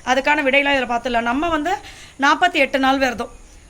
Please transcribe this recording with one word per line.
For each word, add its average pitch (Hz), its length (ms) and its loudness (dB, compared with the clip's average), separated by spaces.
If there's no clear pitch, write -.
அதுக்கான 269 380 0
விடையெல்லாம் 277 340 2
இதுல 247 100 -2
பாத்துடலாம். 240 440 -2
நம்ம 294 160 -2
வந்து 320 240 -2
நாற்பத்தி 320 320 2
எட்டு 277 260 2
நாள் 269 180 2
விரதம். 240 340 -2